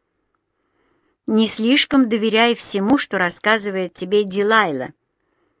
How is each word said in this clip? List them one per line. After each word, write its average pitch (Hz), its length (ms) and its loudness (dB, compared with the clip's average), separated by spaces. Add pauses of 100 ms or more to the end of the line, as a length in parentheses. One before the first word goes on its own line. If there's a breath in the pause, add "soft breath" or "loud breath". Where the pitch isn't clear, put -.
(1300)
«Не 220 200 2
слишком 254 640 2
доверяй 226 460 2
всему, 208 420 0
что 214 220 -4
рассказывает 190 760 -2
тебе 208 320 -2
Дилайла», 196 720 0 (680)